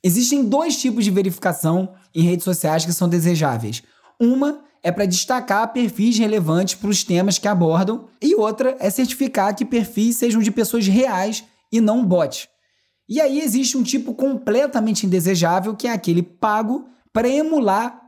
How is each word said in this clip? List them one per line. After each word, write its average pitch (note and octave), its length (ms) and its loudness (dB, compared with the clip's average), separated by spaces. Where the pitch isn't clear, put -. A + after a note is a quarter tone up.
Existem A#3+ 380 2
dois C#4 320 0
tipos A3+ 300 0
de G#3 60 2
verificação F3+ 800 0
em D#3+ 100 2
redes F3 200 2
sociais D#3+ 400 0
que F3 80 -2
são F3 160 0
desejáveis. D3+ 760 0
Uma C4+ 400 2
é - 80 0
pra G3 140 -2
destacar A3+ 680 -2
perfis A3+ 460 0
relevantes F#3+ 580 0
pros G3 300 -2
temas F3+ 320 0
que G3+ 100 -4
abordam, F3+ 600 0
e E4+ 140 2
outra B3 460 0
é G3+ 80 0
certificar A#3 680 -2
que A#3+ 80 -6
perfis A3+ 540 -2
sejam A3+ 240 0
de G#3+ 100 2
pessoas A3+ 360 0
reais G#3 580 0
e A3+ 80 2
não A3+ 260 2
bots. F3 440 0
E C4 140 -2
aí C#4 180 2
existe C4 380 0
um B3 40 0
tipo - 320 -2
completamente B3 920 0
indesejável, F3+ 680 0
que G#3+ 140 -6
é A#3 60 -2
aquele F3 280 0
pago G#3+ 640 -2
pra A#3 160 0
emular B3+ 680 0